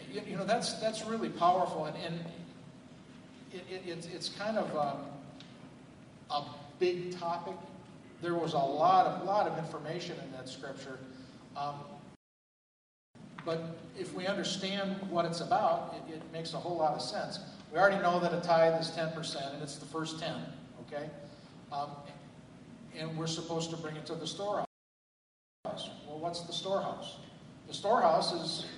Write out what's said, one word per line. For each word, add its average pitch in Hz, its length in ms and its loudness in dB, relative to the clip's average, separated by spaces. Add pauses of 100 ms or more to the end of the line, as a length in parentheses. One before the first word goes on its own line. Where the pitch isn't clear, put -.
(140)
you, 214 80 -4 (100)
you 190 60 -2
know, 190 80 -2
that's, 226 300 2
that's 220 300 -2
really 220 240 -2
powerful, 175 560 4
and, 147 120 -6
and 170 180 -4 (1400)
it, 180 160 -10
it, 185 160 -6
it's, 165 220 -6
it's 180 220 -6
kind 214 280 -2
of, - 180 2
um, 139 220 2 (1300)
a 147 140 0 (360)
big 180 400 2
topic. 170 360 -2 (640)
There 170 140 2
was 160 180 2
a 147 40 4
lot 156 480 8
of, - 200 0
lot 196 220 4
of 160 100 -2
information 160 640 -4
in 131 80 -10
that 131 160 -10
scripture. 135 520 -10 (580)
Um, 143 180 -4 (1700)
but 165 160 0 (380)
if 175 140 -6
we 185 120 -4
understand 190 720 0 (140)
what 170 160 4
it's 165 160 -2
about, 170 540 4 (120)
it, 160 60 -8
it 156 80 -8 (100)
makes 160 220 -6
a 160 40 -4
whole 170 200 -2
lot 151 160 6
of 156 80 -2
sense. - 380 -4 (340)
We 160 40 -2
already 190 240 8
know 175 200 6
that 170 120 4
a 175 60 2
tithe 165 400 8
is - 120 -2
ten 165 200 0
percent, 160 420 -4
and 147 80 -8
it's 143 140 -6
the - 100 -12
first 160 340 -4
ten, 135 220 -4 (460)
okay? 143 220 -6 (640)
Um, 143 180 -2 (1080)
and 160 200 -4
we're 160 100 0
supposed 165 440 -2
to 160 60 -4
bring 156 200 -6
it - 80 -8
to 165 100 -4
the 156 120 -4
storehouse. 202 380 0 (1000)
Well, 156 540 -8
what's 170 220 -4
the 170 120 -8
storehouse? - 640 -2 (500)
The 151 60 -10
storehouse 185 580 6
is - 340 -2 (120)